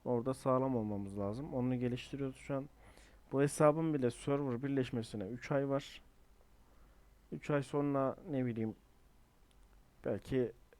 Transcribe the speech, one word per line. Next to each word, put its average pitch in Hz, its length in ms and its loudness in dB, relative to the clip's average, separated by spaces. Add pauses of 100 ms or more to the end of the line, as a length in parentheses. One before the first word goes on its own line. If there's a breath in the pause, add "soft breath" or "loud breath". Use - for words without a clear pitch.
Orada 123 280 0
sağlam 131 420 2
olmamız 104 440 -2
lazım. 120 340 -4
Onu 127 220 0
geliştiriyoruz 127 640 -4
şu - 180 -6
an. 135 140 -4 (600 loud breath)
Bu 135 100 4
hesabın 156 520 4
bile 123 180 2
server 139 520 -2
birleşmesine 127 600 -2
üç 117 280 -6
ay 139 180 2
var. 139 320 -2 (1300 soft breath)
Üç - 180 -10
ay 143 140 4
sonra 139 520 2 (140)
ne 131 160 0
bileyim 113 300 0 (1300)
belki, 123 460 -2 (280)